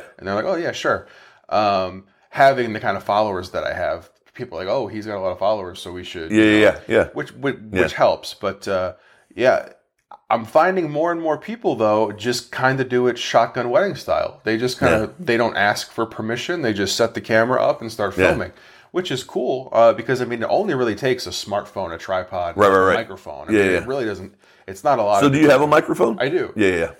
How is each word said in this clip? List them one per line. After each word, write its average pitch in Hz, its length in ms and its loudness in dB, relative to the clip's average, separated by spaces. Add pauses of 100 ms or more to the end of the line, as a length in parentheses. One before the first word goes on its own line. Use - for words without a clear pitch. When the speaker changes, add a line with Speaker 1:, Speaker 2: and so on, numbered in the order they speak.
(180)
Speaker 1:
And - 100 -12
they're 98 80 -2
like, 107 100 -4
"Oh, 185 100 -2
yeah, 165 160 -4
sure." 107 360 -2 (420)
Um, 95 560 -2 (240)
having 127 440 2
the 107 60 -6
kind 104 180 -4
of 95 60 -10
followers 101 480 0
that 85 140 -4
I - 80 -4
have, 85 360 -6 (240)
people 117 240 -12
are 92 60 -8
like, 95 100 -4
"Oh, 127 140 -2
he's 104 180 -10
got 104 120 -8
a - 20 -6
lot 95 140 -2
of - 60 -10
followers, 95 420 -2
so 90 100 -12
we 90 140 -12
should," 82 260 -10
Speaker 2:
Yeah, 107 120 4
Speaker 1:
you 107 80 6
know, 107 80 6
Speaker 2:
yeah, 101 280 4
yeah. 113 160 4 (100)
Speaker 1:
which, 147 200 -10
which, 131 240 -4 (160)
Speaker 2:
Yeah. 92 80 2
Speaker 1:
which - 120 2
helps. 110 400 0
But, 98 360 -6
uh, 92 240 -2 (420)
yeah, 107 340 2 (600)
I'm 113 160 0
finding 170 440 2
more 156 220 -2
and 170 100 -6
more 156 160 -2
people, 190 380 -4
though, 107 380 2
just 113 400 -6
kinda 131 320 0
do 123 220 2
it 120 100 0
shotgun 120 520 0
wedding 160 260 2
style. - 500 -4
They 110 120 0
just 123 220 -4
kinda, 120 200 2
Speaker 2:
Yeah. 107 80 -2 (120)
Speaker 1:
they 120 160 0
don't 117 220 0
ask 101 340 0
for 117 140 -4
permission. 113 560 -6
They 117 100 0
just 101 240 -2
set 113 200 0
the 107 60 -6
camera 113 400 2
up 135 200 0
and 113 100 -10
start 101 260 -4
Speaker 2:
Yeah. 90 120 4
Speaker 1:
filming, 82 220 -2 (400)
which 185 200 -6
is 127 140 -6
cool, 156 480 -6
uh, 113 180 8
because, 120 300 -2
I 123 40 -2
mean, 117 160 -6
it 110 80 -4
only 175 240 0
really 120 220 0
takes 127 320 -2
a 90 40 -10
smartphone, 101 600 -6
a 82 40 -10
tripod, 92 580 -6
Speaker 2:
Right, 101 120 6
Speaker 1:
a 98 40 8
Speaker 2:
right, 95 160 6
right. 92 80 4
Speaker 1:
microphone. 82 540 -10
I - 20 -2
Speaker 2:
Yeah, 104 120 4
Speaker 1:
mean, 95 80 4
Speaker 2:
yeah. 90 80 2
Speaker 1:
it 98 80 -6
really 131 180 -4
doesn't, 95 280 -10 (340)
it's 95 180 -14
not 139 140 2
a 107 40 0
lot 101 160 2
Speaker 2:
So 131 80 4
Speaker 1:
of 135 60 4
Speaker 2:
do 147 60 2
you 151 100 6
have 135 120 6
a 151 60 2
microphone? 151 520 2
Speaker 1:
I 131 100 -2
do. 156 260 -4
Speaker 2:
Yeah, 104 140 2
yeah. 85 300 0